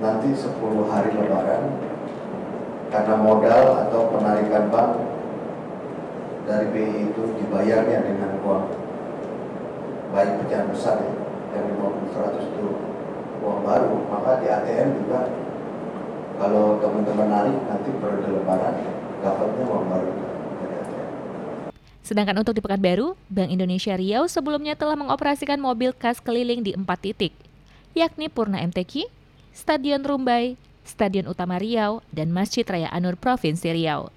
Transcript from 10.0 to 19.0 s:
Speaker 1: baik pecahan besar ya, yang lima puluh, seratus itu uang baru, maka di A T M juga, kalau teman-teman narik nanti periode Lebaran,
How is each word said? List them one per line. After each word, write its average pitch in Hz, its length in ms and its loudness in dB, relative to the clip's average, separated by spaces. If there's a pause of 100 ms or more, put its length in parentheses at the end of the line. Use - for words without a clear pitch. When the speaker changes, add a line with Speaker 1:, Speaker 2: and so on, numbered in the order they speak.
Speaker 1:
baik 101 300 2
pecahan 104 280 0
besar - 280 0
ya, - 120 -2 (460)
yang 101 60 -2 (100)
lima 101 160 0
puluh, - 240 -4
seratus 104 340 -2
itu - 200 -2 (760)
uang - 220 0
baru, - 320 4 (100)
maka 127 320 2
di 127 80 0
A 127 140 2
T 131 100 -2
M 131 160 4 (160)
juga, - 220 0 (1120)
kalau 104 400 4
teman-teman 104 500 2
narik 104 380 4
nanti 104 320 -4
periode 101 320 -2
Lebaran, 92 440 2 (460)